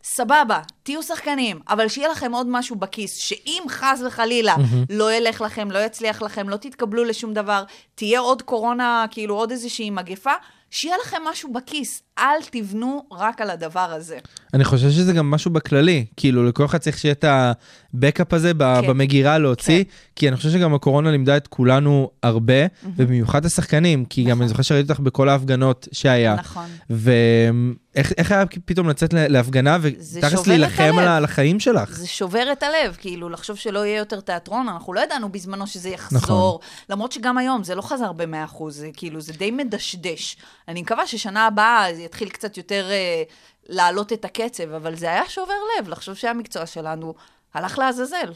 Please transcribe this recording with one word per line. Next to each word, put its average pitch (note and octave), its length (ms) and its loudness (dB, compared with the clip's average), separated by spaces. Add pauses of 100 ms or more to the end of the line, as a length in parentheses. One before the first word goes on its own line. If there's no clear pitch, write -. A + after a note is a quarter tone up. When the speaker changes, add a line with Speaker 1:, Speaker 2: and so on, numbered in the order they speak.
Speaker 1:
סבבה, A#3+ 560 2 (220)
תהיו D4+ 200 -8
שחקנים, C4+ 640 -4
אבל G#3+ 200 2
שיהיה C#4 200 0
לכם D4 240 -4
עוד B3 180 -4
משהו B3 260 -4
בכיס, F#3+ 400 -8
שאם E4 520 -8
חס C4+ 380 -2
וחלילה A3+ 500 2
Speaker 2:
מהמם. B2 340 2
Speaker 1:
לא G#3+ 220 2
ילך A3+ 280 0
לכם, G#3+ 300 -6
לא F#3+ 80 -2
יצליח A3 440 -4
לכם, G3+ 260 -8
לא G3+ 80 -6
תתקבלו A#3+ 480 -4
לשום A3 300 -6
דבר, G3+ 300 -2 (300)
תהיה A3+ 260 0
עוד B3+ 220 0
קורונה, A#3+ 680 0
כאילו G#3+ 240 -6
עוד A3 160 -2
איזושהי A#3 400 -8
מגפה, F#3+ 420 -4 (380)
שיהיה E4+ 340 -4
לכם - 120 -8 (140)
משהו D#4+ 220 -10
בכיס, B3+ 500 -8 (160)
אל C#4+ 320 2
תבנו A#3+ 520 -6 (100)
רק G#3+ 280 -6
על G#3 100 -4
הדבר E3 300 -6
הזה. E3 380 -6 (360)
Speaker 2:
אני C3+ 100 6
חושב C3 260 4
שזה F3 220 4
גם D#3 180 2
משהו D3+ 200 0
בכללי, D3+ 540 2 (120)
כאילו B2 300 4
לכל A#2+ 180 2
אחד D#3 140 0
צריך D3+ 200 -4
שיהיה D3 140 2
את C#3 120 -2 (680)
הבקאפ C#3+ 380 2
הזה E3+ 220 4
ב-, C3 280 4
Speaker 1:
כן. C3+ 60 2
Speaker 2:
במגירה C#3 500 4
להוציא, D#3 460 4
Speaker 1:
כן. - 60 -8 (260)
Speaker 2:
כי D3 120 4
אני B2+ 80 2
חושב D3+ 140 0
שגם E3+ 240 4
הקורונה C#3+ 360 2
לימדה C#3 260 4
את C#3 100 0
כולנו C3+ 640 4 (120)
הרבה, A2+ 320 4 (280)
Speaker 1:
מהמם. F#3 140 -10
Speaker 2:
ובמיוחד B2+ 500 2
השחקנים, D#3 580 2
כי B2+ 180 -2
גם A#2+ 80 2
Speaker 1:
נכון. A#2+ 120 4
Speaker 2:
אני A#2+ 60 2
זוכר A2 140 0
שראיתי C#3+ 300 2
אותך C3+ 80 -2
בכל C3+ 280 2
ההפגנות C3 640 2
שהיה. A#2+ 420 4
Speaker 1:
נכון. E3+ 320 -8 (240)
Speaker 2:
ואיך, A#2 1300 2
איך E3+ 140 2
היה G3 140 4
פ-, - 180 -10
פתאום E3+ 240 0
לצאת D#3+ 240 2
ל-, D#3 200 4
להפגנה, C3+ 460 4 (200)
Speaker 1:
זה - 200 -14
Speaker 2:
ותכלס D3 120 2
Speaker 1:
שובר F3+ 120 2
את F3 40 0
Speaker 2:
להילחם D#3+ 360 4
על D#3 160 4
Speaker 1:
הלב. F3+ 100 4
Speaker 2:
ה-, E3+ 80 4
על D3 80 2
החיים D3+ 360 2
שלך? F#3+ 300 0
Speaker 1:
זה E3+ 160 -12
שובר A3+ 460 -4
את C4+ 100 -4
הלב, D4 380 -2
כאילו, F3 280 -10
לחשוב E3+ 280 -12
שלא G#3 300 -4
יהיה G#3 120 -2
יותר G#3 220 -8
תיאטרון, G3 480 -6
אנחנו F3+ 260 -10
לא G#3 60 0
ידענו C#4 320 -4
בזמנו G3 340 -10
שזה F#3 220 -12
יחזור, D#3+ 320 -2
Speaker 2:
נכון. F#3 380 2 (320)
Speaker 1:
למרות G#3+ 220 -6
שגם B3 260 -2
היום B3+ 260 -2
זה F3 100 -8
לא F#3+ 80 -8
חזר A#3+ 300 -4
במאה D#3+ 320 -6
אחוז, D#3 320 -12
זה, D3+ 200 -14
כאילו, D#3+ 240 -12
זה D#3 120 -16
די F#3+ 180 -6
מדשדש. G3 840 -8 (320)
אני E3+ 140 -10
מקווה A#3+ 240 -4
ששנה G#3+ 400 -2
הבאה G#3+ 480 2
זה E3 80 -14
יתחיל F#3 260 -10
קצת G#3 280 -12
יותר, F#3+ 340 -6
אה, F3+ 320 -2 (460)
להעלות F#3 440 0
את G#3+ 120 -8
הקצב, F#3 480 -8
אבל D#3+ 240 -8
זה E3+ 100 -8
היה F3+ 220 0
שובר F#4 240 -8 (260)
לב, F#3+ 100 -8
לחשוב E3+ 260 -12
שהמקצוע G#3+ 520 -8
שלנו D#3+ 480 -10 (400)
הלך F3 240 -6
לעזאזל. C4 580 -4